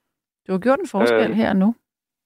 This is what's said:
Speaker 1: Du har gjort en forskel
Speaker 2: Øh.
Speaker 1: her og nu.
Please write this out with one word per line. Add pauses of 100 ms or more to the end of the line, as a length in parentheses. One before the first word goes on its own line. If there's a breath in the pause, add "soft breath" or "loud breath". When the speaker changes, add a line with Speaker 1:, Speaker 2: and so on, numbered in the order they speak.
(460)
Speaker 1:
Du
har
gjort
en
forskel
Speaker 2:
Øh.
Speaker 1:
her
og
nu. (520)